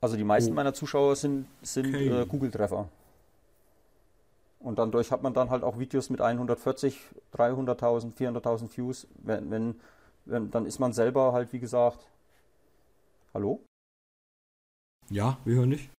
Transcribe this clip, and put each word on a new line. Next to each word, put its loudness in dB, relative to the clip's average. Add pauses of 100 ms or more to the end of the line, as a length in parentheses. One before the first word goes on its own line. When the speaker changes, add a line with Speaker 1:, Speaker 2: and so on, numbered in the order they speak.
Speaker 1:
Also 0
die 0
meisten 4
Speaker 2:
Oh. -2
Speaker 1:
meiner 0
Zuschauer 2
sind, -2 (160)
sind, -2
Speaker 3:
Okay. 0 (140)
Speaker 1:
äh, 0
Google-Treffer. -2 (1700)
Und -6
dadurch 2
hat -2
man -2
dann 2
halt -2
auch -2
Videos -4
mit -2
einhundertvierzig, 0 (320)
dreihunderttausend, 0
vierhunderttausend -2
Views. -6 (160)
Wenn, -4
wenn, -4 (460)
wenn, -4
dann 0
ist -10
man 0
selber 2
halt, -2
wie -8
gesagt, 0 (1300)
hallo? -4 (1500)
Speaker 3:
Ja, -2
wir 2
hören 4
dich. -4